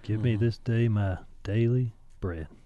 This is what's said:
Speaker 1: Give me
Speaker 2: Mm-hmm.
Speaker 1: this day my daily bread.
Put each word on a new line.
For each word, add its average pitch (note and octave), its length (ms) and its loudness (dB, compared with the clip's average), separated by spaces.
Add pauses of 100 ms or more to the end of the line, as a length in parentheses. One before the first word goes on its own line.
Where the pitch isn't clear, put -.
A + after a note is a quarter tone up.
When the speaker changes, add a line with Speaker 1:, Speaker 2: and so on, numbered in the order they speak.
Speaker 1:
Give G#2+ 180 -4
me A#2 140 2
Speaker 2:
Mm-hmm. G#2 100 2
Speaker 1:
this A#2 120 0
day A#2 300 2
my G2+ 300 0 (260)
daily A#2 500 2 (280)
bread. E2 260 -4 (180)